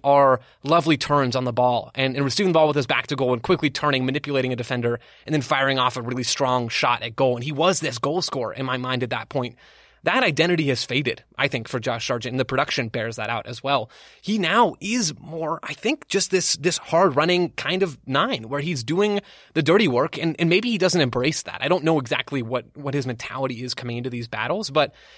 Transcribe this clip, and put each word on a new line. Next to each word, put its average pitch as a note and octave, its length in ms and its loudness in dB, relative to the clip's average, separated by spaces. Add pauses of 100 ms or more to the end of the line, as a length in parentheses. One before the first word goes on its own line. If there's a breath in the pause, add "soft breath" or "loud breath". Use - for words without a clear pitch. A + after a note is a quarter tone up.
are C#3 380 6 (240 soft breath)
lovely D#3+ 320 4
turns C3+ 400 2
on B2+ 80 -2
the B2 80 -2
ball B2 420 2
and, C3+ 220 -2
and C#3+ 80 0
receiving F3+ 280 2
the D#3+ 40 4
ball D#3 100 8
with D3 100 2
his C#3 100 0
back C3 200 0
to D3 100 -4
goal C3 160 2
and A#2+ 100 0
quickly D#3 280 2
turning, C#3 340 0
manipulating C3+ 480 -2
a B2 40 -4
defender, A#2+ 440 -2 (260 loud breath)
and C#3+ 60 -6
then D3+ 100 0
firing C3+ 360 2
off B2 180 2
a B2 60 -6
really B2 220 -4
strong B2+ 440 0
shot A#2+ 340 0
at A#2 140 -8
goal. B2+ 200 2
And A#2+ 80 -8
he D3+ 80 -6
was E3 280 2
this B2+ 180 -4
goal C#3+ 240 -2
scorer A#2+ 300 -4
in C3+ 140 -6
my C3 100 -2
mind B2+ 280 -2
at A#2 60 -4
that A2+ 180 -6
point. A#2+ 280 -4 (460 soft breath)
That G3 200 2
identity D#3+ 460 2
has B2+ 160 0
faded, C3 400 -4 (120)
I C3+ 120 0
think, A#2 180 -6
for B2+ 140 -4
Josh A#2 260 -4
Sargent, B2 260 -4
and B2+ 60 -2
the C3 60 0
production C3 460 -2
bears A2+ 260 -6
that G#2+ 120 -6
out A2+ 180 -6
as A#2 140 -12
well. B2 300 -2 (320 loud breath)
He G#3+ 160 -2
now F#3+ 420 2
is G#3 380 -4
more, D#3+ 460 -6
I C#3+ 100 -10
think, C4+ 320 -4
just - 240 -2
this, F3+ 280 2
this E3 200 0
hard-running E3+ 760 2
kind F#3 260 -2
of D#3 240 -2
nine C#3 420 0
where C#3 120 -4
he's C#3+ 240 -4
doing G3+ 340 2 (360 loud breath)
the D#3+ 100 0
dirty F3+ 240 6
work, C3 280 0
and, D#3+ 220 -2
and E3+ 100 4
maybe G#3+ 220 2
he A3 80 0
doesn't F3 220 2
embrace C3 420 0
that. - 180 -12
I C3 60 -2
don't D#3+ 160 2
know D#3+ 160 4
exactly C3 420 -4
what, A#2+ 260 -4 (100)
what C#3 180 -6
his C#3+ 100 -2
mentality B2 600 -6
is A#2+ 100 -8
coming A#2+ 220 -8
into B2 140 -6
these A#2+ 180 -6
battles, C3+ 420 -4
but C#3+ 240 0 (240 loud breath)